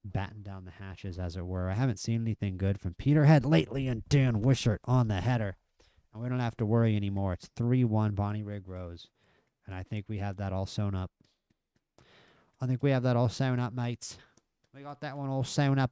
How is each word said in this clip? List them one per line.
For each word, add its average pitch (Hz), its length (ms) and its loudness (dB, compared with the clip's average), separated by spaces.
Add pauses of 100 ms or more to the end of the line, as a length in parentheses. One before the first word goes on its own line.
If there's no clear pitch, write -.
Batten 101 380 -6
down 95 220 -14
the 92 80 -16
hatches, 95 460 -12
as 87 180 -6
it 90 100 -8
were. 90 240 -4
I 95 40 -2
haven't 120 240 0
seen 113 240 -2
anything 104 340 -4
good 95 240 -2
from 87 140 -6
Peterhead 147 500 6
lately, 139 420 2
and 120 220 -4
Dan 127 340 4
Wishart 120 420 2
on 120 240 2
the 101 120 0
header. 107 360 0 (560)
And 107 100 -12
we 123 60 -6
don't 127 120 -2
have 120 160 -2
to 117 100 0
worry 113 300 4
anymore. 98 360 0
It's - 240 -6
three 123 280 4
one 107 280 2
Bonnie 101 300 -2
Rig 101 240 -8
Rose. 90 420 -10 (560)
And 98 100 -12
I 92 80 -8
think 104 260 -8
we 107 100 -6
have 98 200 -4
that 98 140 -4
all 95 140 -2
sewn 101 280 -2
up. 92 160 -4 (1500)
I 131 60 -4
think 127 160 0
we 143 80 4
have 131 140 2
that 123 120 2
all 120 120 4
sewn 127 320 0
up, 123 120 -2
mates. 120 460 -6 (560)
We 139 80 -18
got 143 200 -14
that 139 140 -8
one 143 120 -6
all 135 160 0
sewn 135 340 2
up. 131 140 2